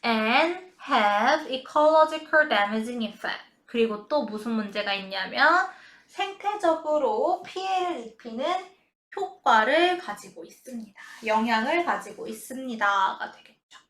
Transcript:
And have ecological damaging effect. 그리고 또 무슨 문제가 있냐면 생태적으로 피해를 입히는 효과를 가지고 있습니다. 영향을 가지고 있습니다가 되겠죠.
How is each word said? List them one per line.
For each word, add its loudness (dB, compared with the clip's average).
And 0
have 2
ecological 4
damaging 0
effect. -8
그리고 0
또 0
무슨 -6
문제가 -2
있냐면 2
생태적으로 0
피해를 -4
입히는 -10
효과를 2
가지고 -12
있습니다. -16
영향을 2
가지고 -4
있습니다가 -2
되겠죠. -20